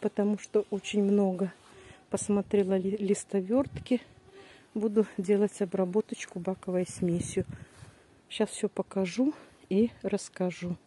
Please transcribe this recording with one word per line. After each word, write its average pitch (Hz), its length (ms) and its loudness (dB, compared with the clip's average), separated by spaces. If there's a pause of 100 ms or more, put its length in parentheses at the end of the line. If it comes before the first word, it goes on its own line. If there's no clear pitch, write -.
потому 208 380 0
что - 320 0
очень 208 340 0
много 196 480 2 (560)
посмотрела 196 720 2
ли, 190 180 -2
листовертки. 202 1040 0 (720)
Буду 214 340 2 (120)
делать 202 420 2
обработочку 190 800 -2
баковой 185 460 -2
смесью. 175 580 -2 (840)
Сейчас - 180 0
все - 220 -4
покажу 196 640 -2 (340)
и 220 220 2 (100)
расскажу. 180 760 -4 (100)